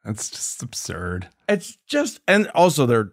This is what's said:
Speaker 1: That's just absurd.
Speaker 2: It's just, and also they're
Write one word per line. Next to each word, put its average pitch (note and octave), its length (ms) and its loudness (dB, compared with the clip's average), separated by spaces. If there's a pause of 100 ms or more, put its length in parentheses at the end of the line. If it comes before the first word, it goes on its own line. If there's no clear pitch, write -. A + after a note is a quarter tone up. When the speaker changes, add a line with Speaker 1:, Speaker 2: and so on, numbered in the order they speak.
Speaker 1:
That's G#2+ 240 -8
just - 340 -10
absurd. F#2 640 -8 (220)
Speaker 2:
It's - 280 -2 (100)
just, - 400 -4
and G3+ 220 4
also D3+ 360 4
they're A2+ 280 2